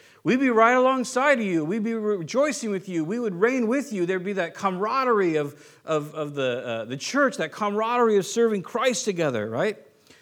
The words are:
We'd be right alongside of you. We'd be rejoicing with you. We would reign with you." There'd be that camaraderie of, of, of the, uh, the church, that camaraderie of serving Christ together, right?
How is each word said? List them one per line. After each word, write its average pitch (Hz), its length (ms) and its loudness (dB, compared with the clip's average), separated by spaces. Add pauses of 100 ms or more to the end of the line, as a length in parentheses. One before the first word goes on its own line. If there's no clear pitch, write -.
(240)
We'd 220 140 2
be 269 120 2
right 226 240 6
alongside 254 680 2
of 214 40 -2
you. 165 200 0
We'd 208 180 -2
be 226 120 -2
rejoicing 214 760 -2
with 190 180 -4
you. 165 160 -2
We 208 140 -4
would 220 160 -4
reign 233 320 2
with 254 260 -2
you." 180 140 0
There'd 185 180 -2
be 202 100 -4
that 170 200 -2
camaraderie 202 800 0
of, 147 260 -2 (240)
of, 151 300 -4
of 147 200 -6
the, 127 300 -2
uh, 113 200 -4
the 123 120 -8
church, 247 420 0
that 160 120 -4
camaraderie 220 680 2
of 180 60 2
serving 220 380 0
Christ 240 420 -2
together, 139 460 0
right? 185 260 -2 (460)